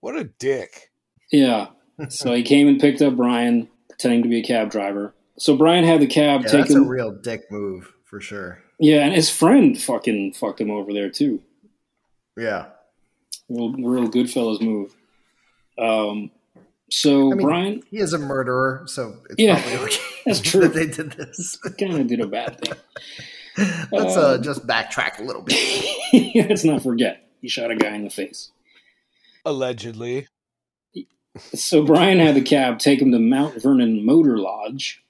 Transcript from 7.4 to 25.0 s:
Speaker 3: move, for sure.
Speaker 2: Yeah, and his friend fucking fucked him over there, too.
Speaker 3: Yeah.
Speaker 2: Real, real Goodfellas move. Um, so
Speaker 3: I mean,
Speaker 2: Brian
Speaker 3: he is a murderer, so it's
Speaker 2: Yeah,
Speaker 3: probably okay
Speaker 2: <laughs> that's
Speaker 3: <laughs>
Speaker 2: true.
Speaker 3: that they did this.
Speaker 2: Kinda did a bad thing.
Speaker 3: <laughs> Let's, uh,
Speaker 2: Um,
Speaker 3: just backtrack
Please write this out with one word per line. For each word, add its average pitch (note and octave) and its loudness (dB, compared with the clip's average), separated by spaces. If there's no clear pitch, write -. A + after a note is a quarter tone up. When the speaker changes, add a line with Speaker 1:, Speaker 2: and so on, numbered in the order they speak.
Speaker 3:
move, G2+ -10
for G2+ -18
sure. F#2+ -14
Speaker 2:
Yeah, D3+ 6
and C#3+ 0
his D#3+ 4
friend F#3 6
fucking G#2+ -4
fucked - -8
him G#2+ -4
over G#2 -8
there, G2+ -4
too. C3 -2
Speaker 3:
Yeah. G#2+ -6
Speaker 2:
Real, A#2+ -6
real B2 -4
Goodfellas A#2+ -2
move. G#2+ -6
Um, G#2+ -4
so C#3 2
Speaker 3:
I - 2
mean, - 0
Speaker 2:
Brian F#3 -2
Speaker 3:
he G#3 -10
is F3+ -2
a E3 -2
murderer, C3 -4
so A#2 -10
it's - -4
Speaker 2:
Yeah, G#3 4
Speaker 3:
probably B2 -6
okay - -2
Speaker 2:
<laughs> - -10
that's G#3+ 0
Speaker 3:
<laughs> - -
Speaker 2:
true. - 2
Speaker 3:
that E3 4
they D#3+ 0
did D3+ -10
this. - -14
Speaker 2:
Kinda E3+ -2
did A#2 -2
a G#2+ -4
bad A2+ -10
thing. - -6
Speaker 3:
<laughs> E3+ -4
Let's, F#3+ 0
uh, C#3+ 4
Speaker 2:
Um, B2 -4
Speaker 3:
just C3+ -8
backtrack A2+ -4